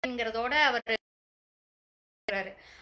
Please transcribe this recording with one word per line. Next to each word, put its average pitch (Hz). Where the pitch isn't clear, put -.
ங்கிறதோட 240
அவர் 247
இருக்கிறாரு. -